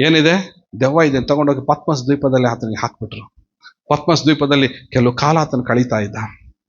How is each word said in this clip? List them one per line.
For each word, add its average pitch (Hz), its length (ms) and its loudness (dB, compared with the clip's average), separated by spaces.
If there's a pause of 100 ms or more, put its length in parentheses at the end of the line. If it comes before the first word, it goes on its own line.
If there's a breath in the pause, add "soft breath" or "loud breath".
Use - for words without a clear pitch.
ಏನಿದೆ, 165 480 2 (260)
ದೆವ್ವ 143 220 2
ಇದೆ. 135 240 0
ತಗೊಂಡೋಗಿ 143 400 0
ಪತ್ಮಸ್ 147 400 -2
ದ್ವೀಪದಲ್ಲಿ 135 420 2
ಆತನಿಗೆ 117 340 -6
ಹಾಕ್ಬಿಟ್ರು. 107 520 -10 (540 soft breath)
ಪತ್ಮಸ್ 147 340 0
ದ್ವೀಪದಲ್ಲಿ 139 460 2
ಕೆಲವು 123 480 -2
ಕಾಲ 151 220 2
ಆತನು 143 260 -2
ಕಳೀತಾ 123 320 0
ಇದ್ದ, 104 200 -4 (520)